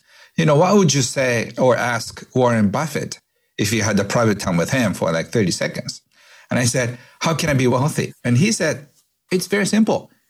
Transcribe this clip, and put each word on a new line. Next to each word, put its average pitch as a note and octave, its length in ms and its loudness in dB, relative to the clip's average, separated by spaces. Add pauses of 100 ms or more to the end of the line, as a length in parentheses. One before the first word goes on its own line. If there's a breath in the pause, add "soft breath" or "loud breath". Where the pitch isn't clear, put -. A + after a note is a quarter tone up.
(360 soft breath)
You E3 100 0
know, D#3 100 4
what F3 200 4
would F3+ 180 4
you C#3 100 0
say B2 540 -2
or B2+ 180 4
ask A#2+ 580 -6
Warren A#2 360 2
Buffett C#3 500 -6 (380)
if G#2 140 -2
you A2 120 0
had G#2 160 0
a G2 40 0
private G#2+ 360 2
time F2+ 180 -2
with E2+ 140 0
him A#2 240 0
for, F2 160 -2
like, E2 180 -2
thirty - 220 0
seconds? - 500 -8 (480 soft breath)
And A#2 100 -2
I B2+ 60 0
said, B2 320 -2 (220 loud breath)
"How E3 160 -2
can D#3+ 140 -2
I D3 40 0
be B2+ 140 2
wealthy?" B2+ 460 -2 (100)
And A#2+ 140 2
he G3 140 4
said, D#3+ 360 -4 (440)
"It's F#3 160 -2
very G3+ 180 0
simple. G#3+ 440 2 (200)